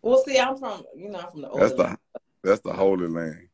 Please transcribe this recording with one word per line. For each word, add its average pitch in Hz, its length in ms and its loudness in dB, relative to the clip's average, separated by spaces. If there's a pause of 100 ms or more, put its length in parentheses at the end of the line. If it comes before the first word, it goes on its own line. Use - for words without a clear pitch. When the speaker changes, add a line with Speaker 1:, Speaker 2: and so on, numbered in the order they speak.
Speaker 1:
Well, 254 220 4
see, 277 140 0
I'm 262 200 2
from, 220 260 -10 (120)
you 190 140 -14
know, 190 100 -10
I'm 170 120 -14
from 151 120 -14
the - 80 -14
Speaker 2:
That's 104 200 2
Speaker 1:
old - 60 -4
Speaker 2:
the, - 60 2
Speaker 1:
land. - 140 -2 (460)
Speaker 2:
that's 98 180 2
the - 120 -6
holy 95 340 2
land. 82 460 -8